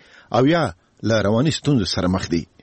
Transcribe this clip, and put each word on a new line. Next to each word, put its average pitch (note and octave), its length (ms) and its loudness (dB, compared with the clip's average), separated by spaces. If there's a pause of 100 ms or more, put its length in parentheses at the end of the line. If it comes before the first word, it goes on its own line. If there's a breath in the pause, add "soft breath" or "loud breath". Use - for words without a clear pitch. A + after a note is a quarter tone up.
(360 soft breath)
او B2 100 4
یا E3 160 2 (400)
له A2 240 2
رواني A#2 320 2
ستونزو C3+ 260 0
سره F2+ 300 -2
مخ F#2 180 -4
دي. E2+ 100 0 (200)